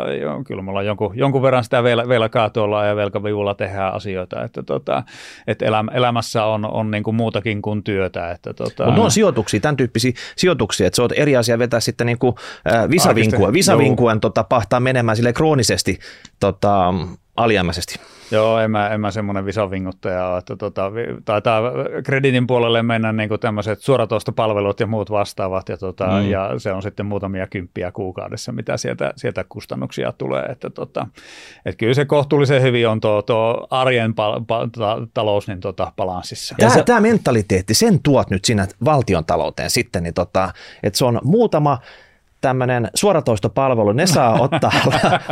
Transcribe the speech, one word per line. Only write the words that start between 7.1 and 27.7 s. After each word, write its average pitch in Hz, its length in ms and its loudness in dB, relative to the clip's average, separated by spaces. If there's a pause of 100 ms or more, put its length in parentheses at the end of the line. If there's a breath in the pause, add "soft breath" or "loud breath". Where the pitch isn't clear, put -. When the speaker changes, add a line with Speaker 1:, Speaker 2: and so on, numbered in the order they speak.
Speaker 1:
muutakin 110 500 -2
kuin 104 220 -4
työtä, 92 480 -4
että - 220 -12
tota - 320 -6
Speaker 2:
Mut 62 100 2
ne 196 60 4
on 226 100 2
sijoituksia, 123 480 2
tän 147 180 0
tyyppisiä 123 340 0 (240 loud breath)
sijoituksia, 120 520 0
että - 80 -2
se 123 60 2
on 120 140 2
eri 147 220 4
asia 117 220 2
vetää 120 200 0
sitten 117 280 -2
niinku, 120 280 2 (300 loud breath)
ää, 104 240 2
visavinkua-, 113 460 4 (120)
Speaker 1:
Arkisesti. 104 60 2
Speaker 2:
visavinkuan 123 640 4
Speaker 1:
Joo. 107 40 0
Speaker 2:
tota, 110 240 0
pahtaa 123 360 0
menemään 123 360 0
sille 120 180 2
kroonisesti, 120 680 0 (400 loud breath)
tota, 98 540 2 (420)
alijäämäisesti. 92 600 0 (360 loud breath)
Speaker 1:
Joo, 110 280 2
en 110 120 0
mä, 104 180 0
en 107 120 -2
mä 104 100 -2
semmonen 101 340 -4
visavinguttaja 95 840 -4
ole, 90 100 -2
että 90 180 -10
tota, 98 380 -6
vi-, 117 220 -8 (100)
taitaa 110 360 0 (440)
kreditin 131 420 2
puolelle 117 360 2
mennä 113 300 0
niinku 107 240 -2
tämmöiset 107 440 -4
suoratoistopalvelut 110 960 0
ja 110 80 -2
muut 104 240 -2
vastaavat, 98 580 -4
ja 101 80 -8
tota, 92 300 -6
Speaker 3:
Mm. 98 220 0
Speaker 1:
ja 98 280 -2
se 113 140 -6
on 95 100 -6
sitten 101 240 -6
muutamia 98 420 -4
kymppiä 90 440 -8